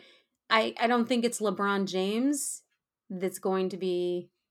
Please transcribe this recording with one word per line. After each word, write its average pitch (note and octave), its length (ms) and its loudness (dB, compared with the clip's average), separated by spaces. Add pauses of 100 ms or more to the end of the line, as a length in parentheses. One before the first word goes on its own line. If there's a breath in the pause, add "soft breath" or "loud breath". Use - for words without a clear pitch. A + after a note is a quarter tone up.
(500 soft breath)
I, A3+ 280 2
I A3+ 100 2
don't A#3 200 2
think A#3+ 160 2
it's A#3+ 160 -2
LeBron G3+ 460 0
James G#3+ 800 -2 (460)
that's F#3 300 -4
going F#3 300 0
to F#3+ 80 -8
be F3+ 500 -2 (240)